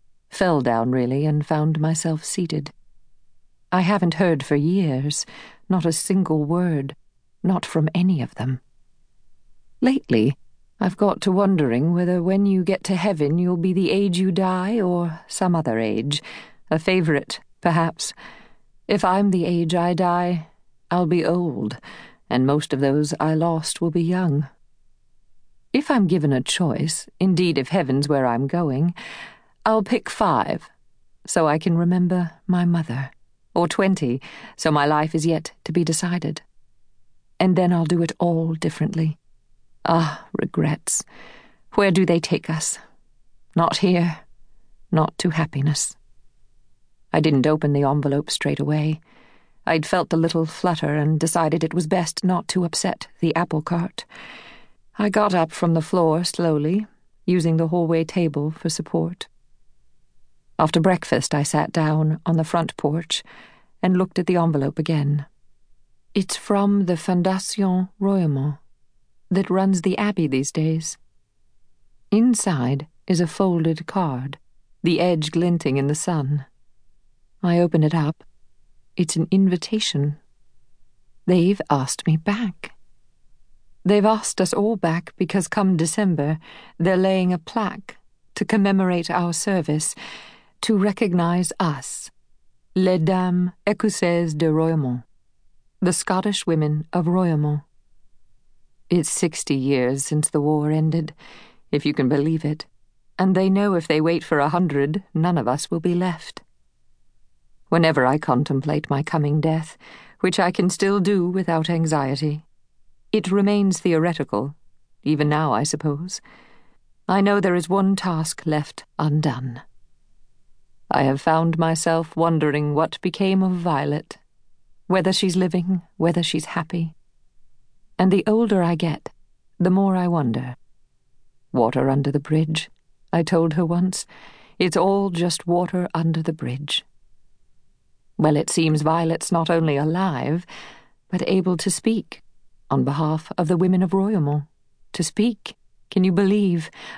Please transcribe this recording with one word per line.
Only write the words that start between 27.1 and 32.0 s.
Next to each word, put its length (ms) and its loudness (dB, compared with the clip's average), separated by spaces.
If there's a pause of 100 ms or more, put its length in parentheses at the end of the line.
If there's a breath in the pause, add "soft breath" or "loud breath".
indeed 380 2
if 120 -2
heaven's 400 0
where 160 2
I'm 220 0
going, 460 0 (720 loud breath)
I'll 180 2
pick 260 -2
five, 600 0 (580)
so 200 2
I 120 2
can 180 0
remember 540 0 (160)